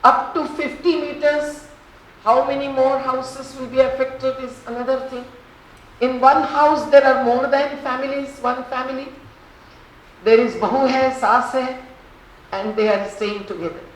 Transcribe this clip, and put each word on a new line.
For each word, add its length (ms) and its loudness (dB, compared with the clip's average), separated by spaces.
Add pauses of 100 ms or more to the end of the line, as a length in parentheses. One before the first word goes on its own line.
Up 300 4
to 160 -2
fifty 520 -2
meters, 640 -2 (580)
how 220 4
many 220 -2
more 320 2
houses 600 -6
will 80 -8
be 120 -2
affected 640 0
is 100 -12 (140)
another 420 -4
thing. 160 -12 (760)
In 180 0
one 240 6
house, 480 2
there 120 10
are 200 2
more 240 2
than 320 0
families, 600 -6
one 260 -4
family. 420 -8 (1160)
There 160 6
is 160 0
bahu 340 0
hai, 300 2
saas 320 2
hai, 280 -4 (720)
and 240 -6
they 120 2
are 220 0
staying 360 -6
together. 360 -8 (140)